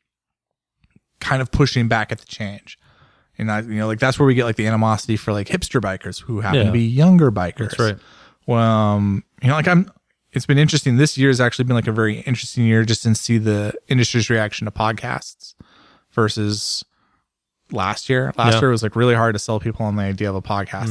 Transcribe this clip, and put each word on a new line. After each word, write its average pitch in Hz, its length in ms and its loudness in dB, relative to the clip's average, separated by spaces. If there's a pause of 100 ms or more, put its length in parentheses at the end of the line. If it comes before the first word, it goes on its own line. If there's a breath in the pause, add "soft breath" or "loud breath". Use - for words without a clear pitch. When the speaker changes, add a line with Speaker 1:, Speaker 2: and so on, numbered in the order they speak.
(1200)
Speaker 1:
kind 131 220 -2
of 123 100 -6
pushing 123 380 2
back 113 220 -2
at 110 80 -8
the - 60 -20
change. - 540 -14 (580 soft breath)
And 110 140 -4
I, 107 100 -2
you 110 140 -8
know, 107 120 -2
like, 110 120 -4
that's 131 180 0
where 147 80 4
we 135 80 6
get, 123 120 2
like, 113 100 -2
the 107 120 -2
animosity 110 500 0
for, - 160 -4
like, 101 140 -4
hipster 165 340 -4
bikers 95 400 -8
who 110 180 -8
happen 107 200 0
Speaker 2:
Yeah. 107 80 2
Speaker 1:
to 92 40 0
be 117 140 2
younger 151 460 6
bikers. 98 400 -4
Speaker 2:
That's - 80 -6
right. 107 180 0 (500 soft breath)
Speaker 1:
Well, 120 140 2
um, 104 640 2 (180)
you 127 80 2
know, 147 60 2
like, 156 120 0
I'm, 180 240 4 (400)
it's - 140 -4
been 139 120 2
interesting. 143 380 2
This 147 220 2
year 135 120 4
has 127 120 2
actually 123 240 0
been, 123 100 0
like, 113 120 0
a 113 40 -2
very 107 300 0
interesting 123 440 -2
year 113 200 4
just 110 180 0
to 113 100 4
see 117 240 0
the 104 360 0 (160)
industry's 120 400 0
reaction 110 360 -2
to 104 60 -8
podcasts 117 800 -6 (600 soft breath)
versus 104 720 -2 (840)
last 101 380 -4
year. 131 280 0
Last 117 160 4
Speaker 2:
Yeah. 113 80 2
Speaker 1:
year 139 80 2
was, 113 140 0
like, 107 120 -4
really 120 200 4
hard 113 200 2
to 104 40 -4
sell 110 200 -6
people 110 260 -6
on 104 120 -2
the 101 60 -2
idea 98 260 -4
of 98 60 -4
a 95 60 -6
podcast. 98 500 -6